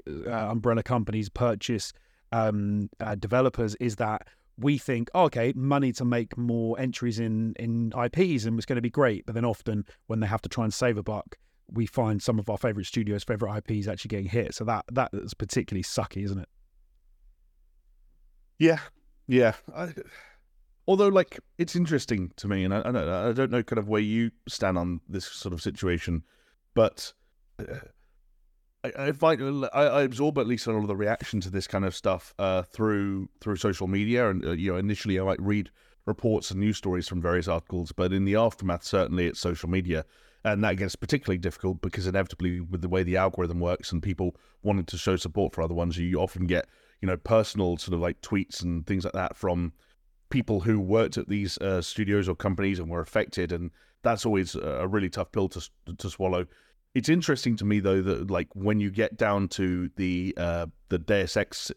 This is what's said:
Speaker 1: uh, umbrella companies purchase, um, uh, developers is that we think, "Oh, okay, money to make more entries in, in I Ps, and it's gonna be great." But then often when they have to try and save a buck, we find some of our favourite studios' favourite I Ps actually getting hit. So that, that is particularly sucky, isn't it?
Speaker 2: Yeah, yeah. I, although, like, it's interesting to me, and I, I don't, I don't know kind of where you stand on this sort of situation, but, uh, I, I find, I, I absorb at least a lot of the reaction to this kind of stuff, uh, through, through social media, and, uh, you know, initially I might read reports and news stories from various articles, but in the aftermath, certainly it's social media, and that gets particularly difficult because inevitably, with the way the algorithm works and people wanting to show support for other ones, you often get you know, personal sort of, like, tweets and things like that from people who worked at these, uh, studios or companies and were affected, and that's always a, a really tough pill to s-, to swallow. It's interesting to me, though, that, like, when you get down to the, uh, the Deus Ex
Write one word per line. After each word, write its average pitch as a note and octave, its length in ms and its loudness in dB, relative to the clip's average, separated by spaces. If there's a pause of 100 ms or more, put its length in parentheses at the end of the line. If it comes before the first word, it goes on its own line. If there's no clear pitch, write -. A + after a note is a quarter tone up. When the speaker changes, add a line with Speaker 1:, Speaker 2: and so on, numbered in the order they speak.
Speaker 1:
uh, D2+ 220 -8 (220)
umbrella A2+ 320 2
companies G#2+ 460 -2
purchase, - 640 -2 (400)
um, G#2 580 0 (100)
uh, G#2+ 160 -4
developers A2+ 600 2
is A#2 200 -2
that G#2+ 320 -2 (300)
we C#3 200 2
think, A#2+ 380 -2
"Oh, F#3 80 6
okay, B2+ 320 2
money C3+ 380 2
to B2 120 -4
make A#2+ 320 0
more A#2 420 0
entries A#2+ 400 -2
in, A2+ 380 0
in A#2 380 -2
I A#2+ 120 0
Ps, D3+ 380 2
and A2+ 120 0
it's A2+ 100 -4
gonna B2 140 0
be A#2+ 100 -2
great." A#2+ 340 2
But A#2 80 -8
then A#2 120 0
often G#2+ 400 -2 (220)
when A2+ 120 -2
they A2 80 2
have A2 160 0
to - 60 -8
try A#2+ 140 -2
and G#2+ 100 0
save A#2+ 240 2
a G2+ 60 -6
buck, G#2+ 320 -8 (360)
we A2+ 160 0
find A2 340 0
some A#2 160 0
of G#2 140 -2
our G2+ 60 -2
favourite G#2 280 -2
studios' G#2 380 -2
favourite G#2+ 320 -2
I G#2 60 -2
Ps G#2 260 -2
actually G2+ 220 -8
getting G2+ 180 -4
hit. G#2+ 260 -2
So - 120 -8
that, A2 260 -2
that B2 220 0
is G2+ 200 -8
particularly G2 500 -4
sucky, G2 400 -4
isn't G2 160 -2
it? - 100 -10 (2000)
Speaker 2:
Yeah, D#3+ 200 6 (460)
yeah. B2 280 6 (200)
I, E3 200 -8 (920)
although, G3 200 6
like, F#3+ 320 4 (180)
it's E3+ 180 -2
interesting C3+ 600 0
to - 120 -8
me, F#2+ 180 2
and F#2 80 2
I, G#2 60 2
I B2 120 -2
don't, B2 60 0
I F#2 340 0
don't B2 200 0
know A#2+ 120 2
kind A2+ 160 -2
of G2 80 -4
where G#2+ 140 2
you A2+ 280 2 (180)
stand F#2+ 300 0
on F2 320 -2
this F#2+ 160 -6
sort - 280 -8
of E2 80 -6
situation, F2 600 -2 (520)
but, - 360 4 (460)
uh, - 200 -10 (1040)
I, A#2+ 80 -6 (160)
I D3 60 2
find, C#3 600 2
I, C#3 80 4
I C#3+ 220 6
absorb C#3 340 2
at A#2+ 100 2
least A#2 200 0
a A2+ 60 0
lot G#2+ 80 2
of G#2 60 0
the G#2 80 0
reaction G#2 460 0
to F#2 80 -6
this F#2+ 160 -2
kind G2 200 -2
of F#2 100 -2
stuff, - 420 -2
uh, F#2+ 260 2
through, G2+ 640 -2 (100)
through G#2 160 -4
social F#2+ 320 -2
media, G#2+ 420 2
and, F#2+ 160 -2
uh, D2+ 60 0
you F2+ 220 -2
know, F2 40 0
initially G2 420 0
I F#2+ 40 0
might F#2+ 180 0
read G2+ 300 0 (340)
reports - 460 0
and F#2+ 80 -4
news G#2 180 2
stories F2+ 300 -2
from F2 140 -4
various F2 260 2
articles, E2+ 440 -4
but F2+ 220 0
in G2 120 2
the G2 100 2
aftermath, G2+ 480 0
certainly F2+ 420 2
it's - 140 -2
social F2 300 -4
media, F2 360 0 (380)
and G#2 200 2
that G2 140 2
gets F#2+ 180 -2
particularly G#2+ 440 0
difficult F2+ 420 -2
because F2+ 240 -4
inevitably, F#2 540 0
with F2 220 -6
the F2+ 80 -4
way F#2 120 2
the F2+ 160 2
algorithm F2+ 420 0
works F2 320 -2
and E2 120 -2
people F#2 320 -2 (260)
wanting G2 240 2
to - 120 -10
show F#2+ 180 2
support F2 400 -2
for E2 80 -2
other E2 100 -2
ones, E2+ 240 0
you F2 220 0
often F#2 260 -2
get F2 220 0 (340)
you G2 60 -2
know, F2+ 100 0
personal G#2 600 2
sort F2+ 180 -4
of, E2+ 40 0
like, F2 220 -2
tweets - 420 -2
and E2+ 220 -2
things F#2+ 180 -2
like F#2 100 -4
that F#2 220 -2
from F2 380 0 (560)
people A2 320 0
who G#2+ 180 2
worked G2+ 380 2
at - 100 -6
these, G2+ 300 -2
uh, F#2+ 240 0
studios G2+ 480 0
or F2 60 0
companies G2 440 0
and E2 100 -6
were E2+ 120 -4
affected, F2+ 500 -2
and E2+ 200 -4 (320)
that's A#2 220 2
always G2 300 2
a, C#2 260 -4
a F#2 60 -2
really F#2+ 220 0
tough F2+ 220 -6
pill F#2+ 180 0
to - 100 -10
s-, - 100 -12 (280)
to G2 120 -8
swallow. F2+ 360 0 (480)
It's C3 160 0
interesting D3+ 480 2
to G2+ 80 -4
me, G#2 140 4
though, F#2+ 220 4
that, F#2 300 0
like, F2+ 220 0
when G#2 260 0
you G2+ 120 0
get G#2+ 260 0
down G2+ 320 2
to F2+ 460 0
the, F2+ 420 -2
uh, E2+ 300 -2 (220)
the F2+ 100 0
Deus F#2+ 380 0
Ex - 400 -4